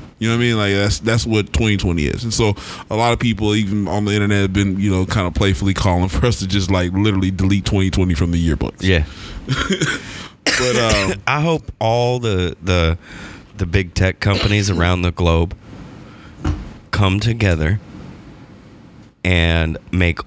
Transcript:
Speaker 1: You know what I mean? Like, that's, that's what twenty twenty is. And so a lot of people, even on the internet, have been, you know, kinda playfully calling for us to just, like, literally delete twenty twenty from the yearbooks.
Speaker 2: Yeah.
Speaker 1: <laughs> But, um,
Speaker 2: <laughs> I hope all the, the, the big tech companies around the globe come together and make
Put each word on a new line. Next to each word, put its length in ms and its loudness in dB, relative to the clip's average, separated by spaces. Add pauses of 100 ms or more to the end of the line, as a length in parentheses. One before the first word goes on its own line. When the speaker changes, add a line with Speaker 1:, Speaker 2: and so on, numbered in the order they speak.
(200)
Speaker 1:
You 100 0
know 60 2
what 80 0
I 20 2
mean? 120 0
Like, 160 2
that's, 260 0
that's 260 0
what 260 0
twenty 240 2
twenty 300 0
is. 180 -4
And 100 -4
so 220 2 (340)
a 60 -4
lot 160 2
of 80 0
people, 340 0
even 360 0
on 160 -2
the 80 0
internet, 300 2
have 100 0
been, 260 0
you 100 2
know, 160 2
kinda 260 -2
playfully 420 2
calling 340 2
for 180 0
us 140 0
to 80 -4
just, 240 0
like, 220 0
literally 380 2
delete 340 2
twenty 240 2
twenty 240 2
from 180 0
the 180 2
yearbooks. 320 -4
Speaker 2:
Yeah. 240 2 (420)
Speaker 1:
<laughs> 640 -4 (460)
But, 200 0
um, 460 0
Speaker 2:
<laughs> 40 -6
I 140 0
hope 280 -2 (100)
all 400 0
the, 440 0
the, 340 2 (600)
the 80 -2
big 280 -2
tech 280 0
companies 480 2
around 320 2
the 100 0
globe 420 2 (1400)
come 280 2
together 640 2 (1400)
and 520 2 (140)
make 360 2